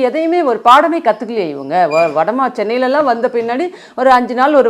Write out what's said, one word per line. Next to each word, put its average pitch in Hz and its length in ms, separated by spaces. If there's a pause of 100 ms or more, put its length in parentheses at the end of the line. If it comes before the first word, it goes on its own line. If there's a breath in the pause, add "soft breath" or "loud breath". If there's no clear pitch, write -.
எதையுமே 320 320 (100)
ஒரு 220 180
பாடமே 302 380
கத்துக்கலையே 226 480
இவங்க. 139 220 (180)
வ-, 165 240
வட 175 200
மா-, 262 200
சென்னையிலலாம் 254 540
வந்த 233 240
பின்னாடி 240 300 (360 loud breath)
ஒரு 262 160
அஞ்சு 247 220
நாள், 285 220
ஒரு 233 80